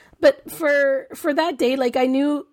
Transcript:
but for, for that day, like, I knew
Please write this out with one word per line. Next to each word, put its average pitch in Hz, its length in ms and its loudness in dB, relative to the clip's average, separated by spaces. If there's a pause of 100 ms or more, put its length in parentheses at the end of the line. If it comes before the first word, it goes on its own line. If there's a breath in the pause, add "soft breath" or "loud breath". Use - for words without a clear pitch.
(200 soft breath)
but 285 300 2
for, 277 640 0
for 302 200 -2
that 320 240 -2
day, 254 180 0
like, 254 200 -2
I 254 100 2
knew 277 460 0